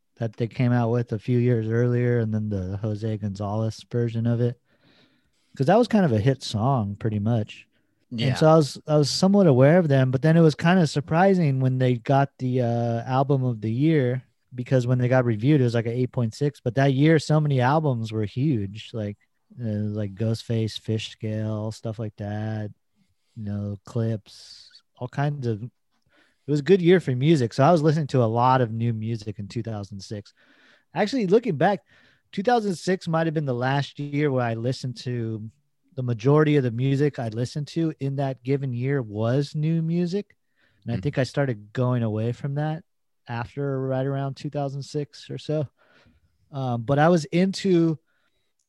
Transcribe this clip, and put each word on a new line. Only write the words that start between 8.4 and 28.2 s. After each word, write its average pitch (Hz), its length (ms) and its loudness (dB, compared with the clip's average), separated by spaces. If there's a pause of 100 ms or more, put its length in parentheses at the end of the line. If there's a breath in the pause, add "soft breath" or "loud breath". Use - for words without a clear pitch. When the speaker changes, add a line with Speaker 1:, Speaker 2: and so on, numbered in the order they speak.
Speaker 1:
I 160 80 8
was, 151 220 2 (100)
I 151 100 2
was 143 120 2
somewhat 196 380 4
aware 139 300 6
of 170 120 2
them, 131 220 2
but 131 100 -2
then 160 160 4
it 170 40 6
was 160 140 6
kinda 170 320 2
surprising 160 720 2
when 131 200 0
they 127 160 2
got 139 340 2 (100)
the, 127 220 -2
uh, 117 440 -2
album 131 380 0
of 120 180 -2
the 110 100 -2
year, 131 520 0 (300)
because 123 340 0
when 127 120 0
they 123 100 0
got 127 160 4
reviewed, 120 340 2
it 127 60 4
was, 117 80 0
like, 113 120 0
an 120 80 -6
eight 127 200 -2
point 117 200 -2
six. - 280 -4
But 110 140 -4
that 135 180 4
year, 147 260 4
so 151 220 2
many 143 180 0
albums 127 540 0
were 110 120 -2
huge, 110 680 -4
like, 104 240 -6 (420)
uh, 117 80 -6
like 104 480 -4
Ghostface, 113 640 -4
Fish 110 320 -6
Scale, 107 600 -6
stuff 113 280 -10
like 110 180 -10
that, 107 540 -6 (640)
you 110 80 -12
know, 101 420 -6
Clipse, - 840 -8 (280)
all 123 100 -10
kinds 143 400 -4
of, 107 160 -4
it - 880 -14
was 147 80 2
a 139 40 -6
good 180 180 4
year 175 180 6
for 135 160 -2
music. 131 380 2
So 135 100 4
I 160 80 8
was 165 100 6
listening 151 260 2
to 127 160 2